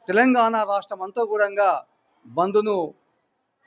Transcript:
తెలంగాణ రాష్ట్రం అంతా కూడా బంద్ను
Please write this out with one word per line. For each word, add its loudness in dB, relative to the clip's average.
తెలంగాణ 2
రాష్ట్రం -6
అంతా -6
కూడా 0
బంద్ను -2